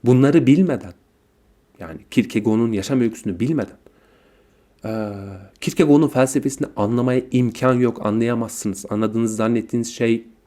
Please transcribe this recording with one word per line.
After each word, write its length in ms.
Bunları 420
bilmeden, 460
yani 220
Kierkegaard'un 600
yaşam 280
öyküsünü 400
bilmeden, 360
e, 280
Kierkegaard'un 480
felsefesini 680
anlamaya 540
imkan 440
yok, 320
anlayamazsınız. 840
Anladığınız, 460
zannettiğiniz 580
şey 320